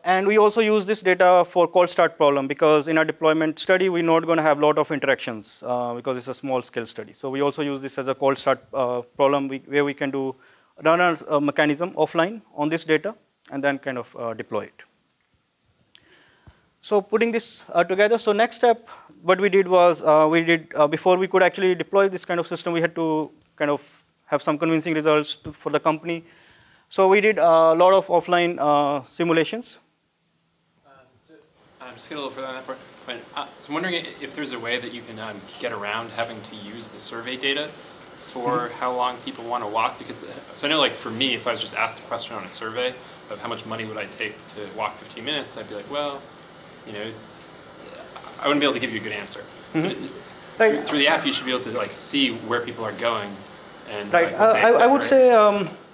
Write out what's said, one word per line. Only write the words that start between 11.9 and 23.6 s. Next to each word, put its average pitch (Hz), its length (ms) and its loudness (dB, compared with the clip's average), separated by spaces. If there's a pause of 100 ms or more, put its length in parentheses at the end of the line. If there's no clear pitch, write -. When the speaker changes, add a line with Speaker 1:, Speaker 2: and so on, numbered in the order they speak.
Speaker 1:
offline 170 500 -2 (120)
on 147 140 -2
this 160 160 -4
data 156 300 0 (360)
and 139 140 -8
then 139 140 0
kind 131 200 -8
of, - 180 -12
uh, 117 180 -8
deploy 110 300 -6
it. - 180 -20 (2000)
So 208 200 2
putting 220 300 0
this, - 300 -6 (100)
uh, 170 120 4
together, 208 340 2
so 214 140 0
next 220 240 0
step, 233 320 2 (340)
what 180 180 2
we 202 80 2
did 190 200 4
was, 175 320 6
uh, 156 300 6
we 165 120 4
did, 165 320 0
uh, 147 120 4
before 180 320 2
we 190 100 0
could 185 140 4
actually 185 320 2
deploy 196 340 2
this 185 160 -8
kind 170 160 -2
of 165 60 -6
system, 170 260 -6
we 170 80 0
had 165 140 0
to 156 360 -2 (260)
kind 147 140 0